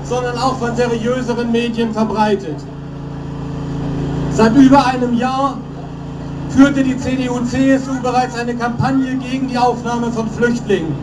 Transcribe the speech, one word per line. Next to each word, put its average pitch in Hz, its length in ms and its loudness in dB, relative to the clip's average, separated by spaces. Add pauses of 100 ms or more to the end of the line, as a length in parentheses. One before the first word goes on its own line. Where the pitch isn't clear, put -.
sondern 247 340 -2
auch 262 220 0
von 240 160 -2
seriöseren 233 760 0
Medien 233 400 0
verbreitet. 214 680 0 (1700)
Seit 220 240 6
über 269 300 10
einem 247 300 2
Jahr 262 420 0 (920)
führte 269 340 0
die 254 140 -2
C 254 180 -4
D 254 140 -2
U 247 100 -4
C 262 320 0
S 269 160 2
U 262 160 -4
bereits 254 340 0
eine 240 160 -4
Kampagne 262 640 0
gegen 262 320 -4
die 240 100 -4
Aufnahme 240 540 0
von 220 180 -2
Flüchtlingen. 202 720 0